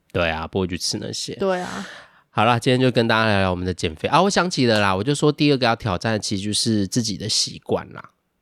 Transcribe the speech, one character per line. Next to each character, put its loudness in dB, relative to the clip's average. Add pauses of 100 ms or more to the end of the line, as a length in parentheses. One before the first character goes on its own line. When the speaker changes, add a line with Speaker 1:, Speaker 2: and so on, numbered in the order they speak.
(120)
Speaker 1:
对 0
啊， -2
不 -2
会 2
去 -6
吃 -4
那 -8
些。 -8
Speaker 2:
对 0
啊。 -10 (420)
Speaker 1:
好 0
啦， 4
今 0
天 4
就 4
跟 2
大 4
家 4
聊 4
聊 2
我 0
们 -4
的 -2
减 -4
肥 -4
啊。 4
我 2
想 2
起 0
了 4
啦， 2
我 -2
就 0
说 2
第 2
二 2
个 0
要 4
挑 -2
战 -2
的 0
其 -4
实 -6
就 -4
是 0
自 -2
己 -4
的 -8
习 -4
惯 -4
啦。 -18 (300)